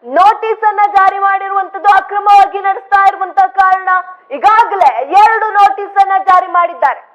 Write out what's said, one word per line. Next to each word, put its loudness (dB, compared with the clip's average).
ನೋಟಿಸ್ 0
ಅನ್ನ -2
ಜಾರಿ 0
ಮಾಡಿರುವಂತದ್ದು. -2
ಅಕ್ರಮವಾಗಿ 2
ನಡೆಸ್ತಾ 0
ಇರುವಂತ -4
ಕಾರಣ 0
ಈಗಾಗಲೇ 0
ಎರಡು 2
ನೋಟಿಸ್ 0
ಅನ್ನ 2
ಜಾರಿ 2
ಮಾಡಿದ್ದಾರೆ. -2